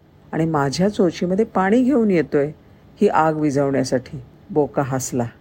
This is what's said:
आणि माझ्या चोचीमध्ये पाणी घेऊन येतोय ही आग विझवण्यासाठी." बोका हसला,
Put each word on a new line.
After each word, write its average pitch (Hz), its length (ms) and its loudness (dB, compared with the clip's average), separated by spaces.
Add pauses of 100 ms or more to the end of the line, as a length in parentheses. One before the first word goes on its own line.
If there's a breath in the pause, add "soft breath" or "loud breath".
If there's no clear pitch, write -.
(320)
आणि 160 120 -2
माझ्या 156 440 0
चोचीमध्ये 190 560 0
पाणी 208 380 2
घेऊन 240 280 2
येतोय 151 420 0 (480 soft breath)
ही 202 80 4
आग 156 280 2
विझवण्यासाठी." 135 840 -2 (300)
बोका 151 320 0
हसला, 127 420 -4 (160)